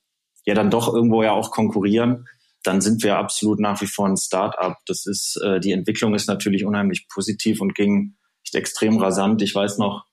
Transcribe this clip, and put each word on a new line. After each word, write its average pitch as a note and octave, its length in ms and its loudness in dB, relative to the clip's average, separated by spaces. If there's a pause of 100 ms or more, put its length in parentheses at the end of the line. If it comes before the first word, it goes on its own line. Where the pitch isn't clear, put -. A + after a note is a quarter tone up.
(460)
ja G#2 80 2
dann G#2 160 4
doch A#2 240 2
irgendwo A2+ 300 4
ja A2 80 4
auch G#2+ 180 0
konkurrieren, A2 800 0 (340)
dann F#2+ 200 0
sind A2 220 2
wir G2+ 140 2
absolut G#2 420 -2
nach G2+ 220 -2
wie G2 60 -4
vor G2+ 200 -2
ein F#2+ 100 2
Start-up. F#2 680 -2
Das - 220 -6
ist, - 360 -6
äh, F#2+ 160 0
die F#2+ 120 -2
Entwicklung G#2 420 0
ist G2+ 140 -2
natürlich G2 360 0
unheimlich G2+ 440 -2
positiv G2+ 520 -4
und F#2+ 140 -2
ging G2+ 440 0 (260)
echt - 100 -12
extrem - 440 0
rasant. G2 440 2
Ich G2+ 140 -2
weiß G2+ 240 -2
noch, G2+ 340 -2